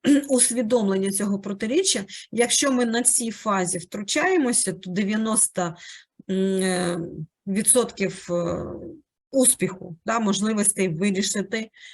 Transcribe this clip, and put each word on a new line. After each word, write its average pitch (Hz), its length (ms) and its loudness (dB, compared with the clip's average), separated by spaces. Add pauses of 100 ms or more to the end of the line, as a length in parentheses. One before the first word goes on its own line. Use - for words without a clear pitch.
<clears throat> 277 260 4
усвідомлення 220 840 2
цього 196 280 0
протиріччя, 220 640 0 (280)
якщо 240 400 2
ми 247 120 2
на 233 180 0
цій 226 280 0
фазі 190 480 -2
втручаємося, 247 920 0
то - 180 -10
дев'яносто, 208 840 0 (560)
м, 190 60 0 (260)
е, 180 360 0 (480)
відсотків, 196 840 0
е, 175 340 -2 (640)
успіху, 185 640 0 (100)
да, 226 140 0
можливостей 208 680 0
вирішити 196 800 -2 (220)